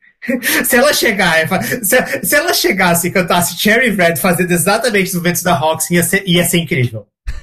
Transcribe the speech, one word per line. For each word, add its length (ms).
Se 140
ela 160
chegar 500
e 40
fa-, 160
se, 600
se 120
ela 180
chegasse 540
e 40
cantasse 460
Cherry 320
Red 280
fazendo 340
exatamente 560
os 80
movimentos 260
da 140
Roxy, 400
ia 80
ser, 240
ia 160
ser 160
incrível. 480